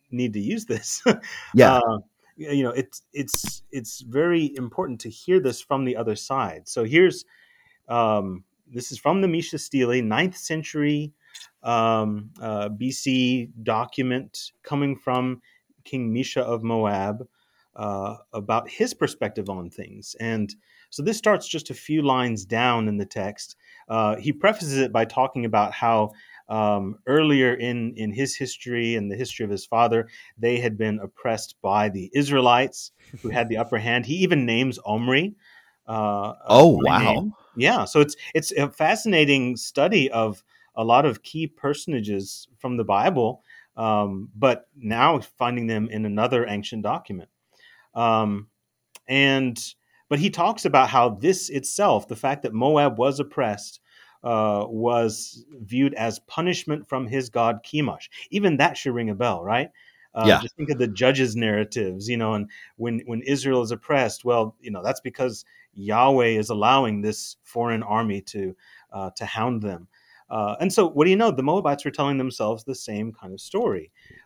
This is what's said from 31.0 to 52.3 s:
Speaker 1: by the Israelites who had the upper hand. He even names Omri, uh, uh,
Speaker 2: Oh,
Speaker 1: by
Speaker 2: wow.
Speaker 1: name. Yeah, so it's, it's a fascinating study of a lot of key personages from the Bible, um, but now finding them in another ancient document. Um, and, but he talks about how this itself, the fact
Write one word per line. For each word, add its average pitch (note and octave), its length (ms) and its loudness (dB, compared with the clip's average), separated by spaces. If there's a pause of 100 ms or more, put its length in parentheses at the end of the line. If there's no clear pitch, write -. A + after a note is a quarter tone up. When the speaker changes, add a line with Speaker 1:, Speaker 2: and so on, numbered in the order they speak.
Speaker 1:
by G#2 260 2
the F#2+ 260 -8
Israelites C3+ 800 2 (300)
who A2+ 80 -6
had A#2 180 0
the A2 80 -2
upper A2+ 220 -2
hand. A#2+ 260 0
He D3 120 -4
even E3+ 280 2
names A#2 400 0
Omri, B2+ 500 0 (540)
uh, - 40 -10
uh, G#2 420 -2 (120)
Speaker 2:
Oh, C3+ 300 10
Speaker 1:
by C#2 60 2
Speaker 2:
wow. D#2 160 4
Speaker 1:
name. B2+ 340 2 (240)
Yeah, D3+ 300 2
so D3+ 140 4
it's, D3 160 4 (180)
it's D#3 180 0
a C#3+ 160 0
fascinating D3+ 880 2
study D3 540 0
of A2 340 -2 (320)
a A2+ 80 -2
lot B2+ 220 6
of A#2 160 -2
key D#3 240 -8
personages A#2+ 1040 -6 (100)
from B2 180 -6
the A2+ 80 0
Bible, A#2 580 0 (340)
um, G#2 600 -2
but A#2+ 400 2
now B2 440 2 (180)
finding A#2+ 300 -2
them A2 200 0
in G#2+ 160 -4
another A#2 420 2
ancient G#2 360 -6
document. G#2 480 -6 (640)
Um, A2 540 2 (600)
and, C3+ 540 2 (460)
but D3 100 0
he E3+ 120 2
talks G3 340 -2
about C3+ 240 4
how B2 220 4
this D3 400 -2
itself, C#3+ 580 0
the A2+ 80 -8
fact C#3+ 260 -4